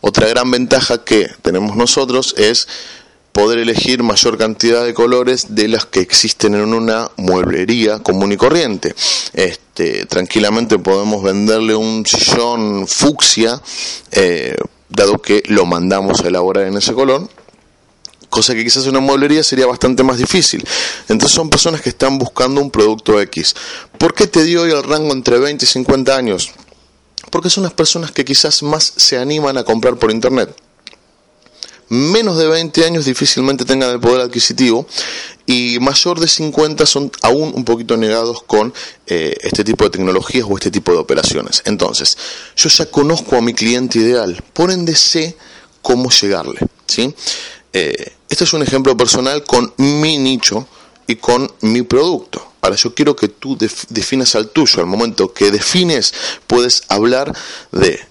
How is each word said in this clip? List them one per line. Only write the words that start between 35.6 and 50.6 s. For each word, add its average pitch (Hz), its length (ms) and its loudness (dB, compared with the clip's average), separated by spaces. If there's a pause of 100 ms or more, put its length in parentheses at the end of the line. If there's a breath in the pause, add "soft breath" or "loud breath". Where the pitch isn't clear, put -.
mayor 151 400 0
de 165 80 0
cincuenta 156 560 0
son 143 260 0 (120)
aún 143 320 2
un 127 100 -4
poquito 117 320 -2
negados 113 460 -2
con, 110 320 0 (320 loud breath)
eh, 80 340 -2
este - 240 -2
tipo 107 200 2
de 95 60 2
tecnologías 95 560 -2
o 101 80 0
este 95 160 -2
tipo - 220 0
de 82 60 4
operaciones. - 640 -2
Entonces, - 540 -2 (380 loud breath)
yo - 120 0
ya 156 220 2
conozco 147 460 2
a 120 40 4
mi 117 140 0
cliente 120 460 0
ideal, 110 520 0
por 175 180 0
ende 175 240 -2
sé 165 400 0 (460 loud breath)
cómo 123 300 0
llegarle, 98 500 -2 (260)
¿sí? 131 280 -2 (580 loud breath)
Eh, 80 400 -4 (160)
este 156 160 0
es 165 80 0
un 156 100 0
ejemplo 135 320 2
personal 123 500 0
con 120 340 0
mi 147 400 2
nicho 131 500 -2 (380 soft breath)